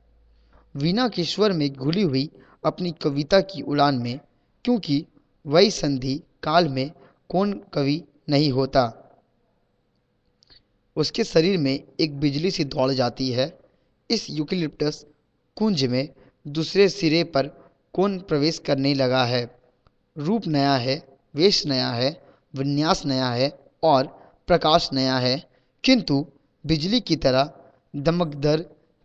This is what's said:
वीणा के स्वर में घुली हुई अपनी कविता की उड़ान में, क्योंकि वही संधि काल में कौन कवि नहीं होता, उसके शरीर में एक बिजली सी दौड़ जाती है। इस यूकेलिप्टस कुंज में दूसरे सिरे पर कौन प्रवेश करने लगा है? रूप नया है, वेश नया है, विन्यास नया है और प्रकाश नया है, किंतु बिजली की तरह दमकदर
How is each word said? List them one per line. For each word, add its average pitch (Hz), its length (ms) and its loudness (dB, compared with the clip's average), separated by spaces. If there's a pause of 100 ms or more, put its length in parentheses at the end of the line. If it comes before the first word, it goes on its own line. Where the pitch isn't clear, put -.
(760)
वीणा 185 320 0
के 175 160 -4
स्वर 190 280 0
में 147 200 0
घुली 147 300 -2
हुई 139 280 0 (340)
अपनी 170 280 -2
कविता 151 480 0
की 170 220 -6
उड़ान 143 320 2
में, 120 260 -4 (440)
क्योंकि 170 420 0 (400)
वही 175 240 6
संधि 139 520 -4 (200)
काल 160 260 4
में 131 220 -4 (380)
कौन 202 340 -2 (120)
कवि 147 300 0 (240)
नहीं 143 240 4
होता, 131 600 0 (1800)
उसके 156 280 -2
शरीर 180 340 2
में 139 260 0 (160)
एक 147 200 -2
बिजली 151 300 0
सी 165 140 -4
दौड़ 131 280 0
जाती 127 380 -2
है। 127 280 -4 (520)
इस 220 200 -2
यूकेलिप्टस 151 760 -4 (500)
कुंज 190 280 0
में 127 240 -2 (400)
दूसरे 165 400 2
सिरे 165 360 0
पर 139 240 -2 (440)
कौन 190 260 0
प्रवेश 160 400 -2
करने 139 360 0
लगा 131 300 2
है? 120 340 -4 (600)
रूप 185 280 -2
नया 139 280 2
है, 131 440 -4 (160)
वेश 180 320 2
नया 127 240 -2
है, 127 320 -4 (320)
विन्यास 143 520 0
नया 131 240 -2
है 127 280 -2 (240)
और 143 240 4 (400)
प्रकाश 165 460 2
नया 131 240 0
है, 127 340 -2 (340)
किंतु 165 420 2 (400)
बिजली 165 340 0
की 165 160 0
तरह 135 360 2 (440)
दमकदर 151 680 0 (400)